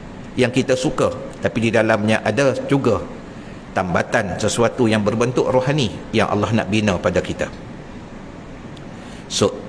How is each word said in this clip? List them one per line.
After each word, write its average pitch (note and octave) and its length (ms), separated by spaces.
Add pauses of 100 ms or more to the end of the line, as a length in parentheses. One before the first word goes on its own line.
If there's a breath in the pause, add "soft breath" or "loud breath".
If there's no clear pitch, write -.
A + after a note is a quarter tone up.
(360)
yang A#2+ 160
kita B2+ 240
suka, B2+ 400 (240)
tapi - 280
di - 40
dalamnya A2 560
ada B2+ 400
juga B2 320 (720 loud breath)
tambatan G2 640
sesuatu A2+ 480
yang A2 160
berbentuk A2+ 480
rohani C3+ 480 (160)
yang G#2+ 160
Allah G2+ 240
nak A2+ 160
bina G#2 320
pada - 240
kita. - 240 (1800 loud breath)
So, - 380